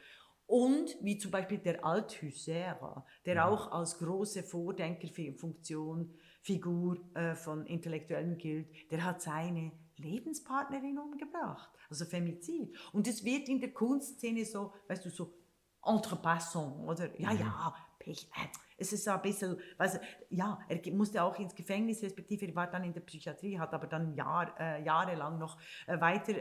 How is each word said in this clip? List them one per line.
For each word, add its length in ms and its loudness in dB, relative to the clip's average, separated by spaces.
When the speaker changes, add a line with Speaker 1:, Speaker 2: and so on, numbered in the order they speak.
Speaker 1:
und 560 6
wie 160 2
zum 140 -6
Beispiel 280 2
der 260 0
Althusser, 1200 -2
der 100 2
Speaker 2:
Mhm. 60 8
Speaker 1:
auch 180 0
als 260 0
große 460 0
Vordenkerfunktion, 880 -4
Figur, 560 2
äh, 200 0
von 300 -4
Intellektuellen 720 -2
gilt, 300 -4
der 120 0
hat 180 -2
seine 500 -2
Lebenspartnerin 1000 -4
umgebracht, 720 -6
also 160 -6
Femizid. 680 -2
Und 140 4
es 180 0
wird 240 2
in 100 4
der 140 -2
Kunstszene 720 2
so, 280 -4
weißt 180 -4
du, 40 -6
so 240 -6
entre 320 4
passant, 720 2
oder? 320 -2
Ja, 140 2
Speaker 2:
Mhm. 60 4
Speaker 1:
ja, 360 0
Pech, 340 -10
äh, 140 -4
es 160 -2
ist 100 -2
so 80 2
ein 100 2
bisschen, 360 0
weißt 180 4
du, 40 -4
ja, 280 0
er 80 0
ge-, 160 -4
musste 280 4
auch 160 4
ins 160 -4
Gefängnis, 480 0
respektive 460 -4
er 80 -6
war 160 2
dann 140 -2
in 80 -2
der 80 -6
Psychiatrie, 580 -6
hat 140 -2
aber 140 -4
dann 280 0
Jahr, 420 0
äh, 280 -2
jahrelang 520 2
noch, 200 -6
äh, 140 0
weiter, 420 4